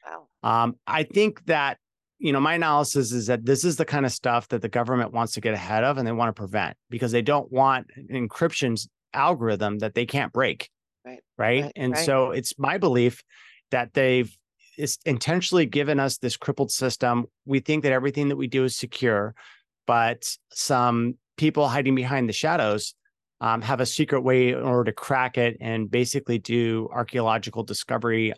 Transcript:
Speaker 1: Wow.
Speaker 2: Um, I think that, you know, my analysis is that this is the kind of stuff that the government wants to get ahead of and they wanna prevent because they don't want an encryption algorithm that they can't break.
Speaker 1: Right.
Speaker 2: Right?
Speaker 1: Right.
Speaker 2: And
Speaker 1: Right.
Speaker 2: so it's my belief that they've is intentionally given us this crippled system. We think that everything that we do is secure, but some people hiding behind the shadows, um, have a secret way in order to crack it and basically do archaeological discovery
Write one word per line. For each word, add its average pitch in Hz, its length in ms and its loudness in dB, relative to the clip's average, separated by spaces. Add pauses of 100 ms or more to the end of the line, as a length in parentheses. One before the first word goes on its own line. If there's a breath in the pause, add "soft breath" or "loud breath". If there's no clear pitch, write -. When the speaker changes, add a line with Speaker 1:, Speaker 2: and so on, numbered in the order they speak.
Speaker 1:
Wow. 160 220 -16 (140)
Speaker 2:
Um, 117 340 2 (120)
I 156 160 0
think 208 420 0
that, 143 320 0 (400)
you 170 140 0
know, 139 80 2
my 151 140 2
analysis 147 580 2
is 117 140 -4
that 117 180 0
this 131 200 2
is 170 120 0
the 160 80 0
kind 143 220 0
of 120 60 -2
stuff 120 360 -2
that 113 140 -4
the 113 60 -4
government 120 440 0
wants 117 220 -2
to 110 60 -6
get 110 140 0
ahead 104 300 -2
of 139 140 0
and 123 80 -2
they 113 60 -2
wanna 117 200 0
prevent 98 440 -4 (140)
because 120 220 -4
they 120 100 2
don't 135 300 0
want 131 340 2 (100)
an 127 320 -6
encryption 123 560 -2 (300)
algorithm 113 640 0
that 110 160 -4
they 120 120 0
can't 131 260 -2
break. 120 380 -2 (340)
Speaker 1:
Right. 127 160 -20 (180)
Speaker 2:
Right? 120 260 2
Speaker 1:
Right. 143 120 -10
Speaker 2:
And 127 160 -2
Speaker 1:
Right. 160 120 -2
Speaker 2:
so 135 260 2
it's - 280 -6
my 143 200 -2
belief 123 440 2 (480 loud breath)
that 120 240 -2
they've 127 420 2 (420)
is 147 260 -4
intentionally 160 640 2
given 139 340 0
us 135 180 0
this 123 180 -4
crippled - 340 -4
system. 120 560 0 (180)
We 135 160 0
think 151 220 0
that 139 100 2
everything 139 360 0
that 143 80 -2
we 135 100 -4
do 131 180 0
is 127 100 -2
secure, 113 600 -2 (520 loud breath)
but 117 480 0 (160)
some 123 680 0 (180)
people 151 320 2
hiding 131 260 2
behind 127 340 0
the 107 40 -2
shadows, 107 640 0 (480)
um, 113 180 0
have 120 200 0
a 123 60 0
secret 139 360 0
way 127 280 4
in 127 120 -2
order 123 220 2
to 110 80 -2
crack 127 440 -2
it 120 240 0
and 113 300 -4
basically 120 480 0
do 113 540 0
archaeological 113 720 -2
discovery 113 720 -2